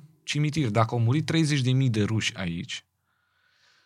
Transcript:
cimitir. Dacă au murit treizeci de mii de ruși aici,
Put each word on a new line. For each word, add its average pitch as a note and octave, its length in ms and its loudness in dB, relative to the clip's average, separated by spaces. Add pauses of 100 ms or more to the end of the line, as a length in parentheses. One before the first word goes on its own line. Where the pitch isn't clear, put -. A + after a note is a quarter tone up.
(220)
cimitir. D3 480 -2
Dacă A2+ 240 2
au A#2+ 60 0
murit C3+ 260 2
treizeci D3+ 340 2
de B2+ 100 0
mii C3 200 2
de G#2+ 120 0
ruși G#2 340 -2
aici, F2 480 -8 (1000)